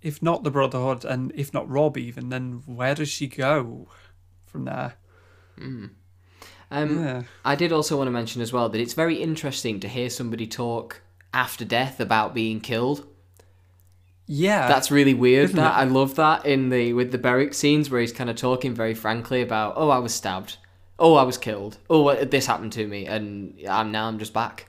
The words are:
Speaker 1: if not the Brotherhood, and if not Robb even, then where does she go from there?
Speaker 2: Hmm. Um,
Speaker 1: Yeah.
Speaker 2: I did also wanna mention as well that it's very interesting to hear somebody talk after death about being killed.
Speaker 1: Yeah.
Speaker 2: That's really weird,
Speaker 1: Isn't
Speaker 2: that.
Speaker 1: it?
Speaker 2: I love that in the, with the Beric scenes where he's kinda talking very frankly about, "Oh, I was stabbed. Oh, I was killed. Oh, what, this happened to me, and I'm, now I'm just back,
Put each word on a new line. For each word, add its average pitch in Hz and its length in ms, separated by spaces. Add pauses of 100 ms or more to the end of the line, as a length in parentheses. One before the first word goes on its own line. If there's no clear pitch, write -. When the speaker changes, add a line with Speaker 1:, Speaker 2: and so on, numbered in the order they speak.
Speaker 1:
if 151 200
not 170 220
the 147 60
Brotherhood, 131 560
and 131 280
if 143 200
not 131 120
Robb 143 300
even, 123 320
then 127 380
where 127 280
does 151 140
she - 180
go 131 640 (560)
from 131 220
there? 131 300 (640)
Speaker 2:
Hmm. 123 280 (840)
Um, 151 320
Speaker 1:
Yeah. 127 200 (200)
Speaker 2:
I 135 120
did 165 180
also 151 240
wanna 135 140
mention 117 320
as 117 100
well 120 160
that 110 140
it's 117 100
very 160 300
interesting 135 580
to 101 80
hear 123 220
somebody 117 360
talk 117 540 (320)
after 120 320
death 120 360
about 110 340
being 110 260
killed. 127 460 (1200)
Speaker 1:
Yeah. 170 380
Speaker 2:
That's 139 240
really 139 240
weird, 127 360
Speaker 1:
Isn't 190 60
Speaker 2:
that. 156 220
Speaker 1:
it? - 40
Speaker 2:
I - 20
love 135 320
that 156 280
in 135 260
the, 120 240
with 123 180
the 127 60
Beric 131 360
scenes 147 360
where 123 100
he's 117 120
kinda 120 220
talking 127 400
very 113 180
frankly 113 480
about, 107 360
"Oh, 151 140
I 131 80
was 120 140
stabbed. - 440 (420)
Oh, 165 160
I 139 80
was 127 160
killed. 104 400 (100)
Oh, 160 140
what, 143 300
this 135 140
happened 110 260
to 107 160
me, 101 180
and 101 480 (140)
I'm, 107 240
now 110 160
I'm 110 100
just 110 140
back, - 360